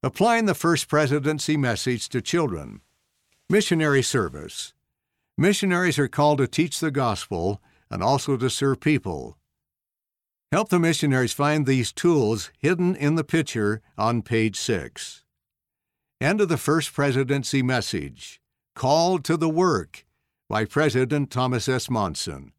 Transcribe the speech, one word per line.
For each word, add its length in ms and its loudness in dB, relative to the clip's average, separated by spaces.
Applying 440 2
the 80 2
First 320 0
Presidency 680 0
Message 540 -2
to 120 -2
Children. 600 -4
Missionary 540 2
Service. 720 -4
Missionaries 640 2
are 80 2
called 320 2
to 80 2
teach 320 -2
the 140 -2
gospel 680 -2
and 100 -6
also 360 0
to 120 -2
serve 300 -2
people. 580 -2
Help 160 0
the 100 2
missionaries 540 2
find 340 0
these 260 0
tools 680 2
hidden 360 0
in 220 0
the 80 0
picture 580 -2
on 240 0
page 340 0
six. 680 -6
End 200 2
of 80 4
the 100 2
First 340 0
Presidency 680 0
Message. 800 -4
Called 480 2
to 120 0
the 120 0
Work 560 0
by 160 0
President 680 0
Thomas 380 -2
S. 200 -2
Monson. 720 -6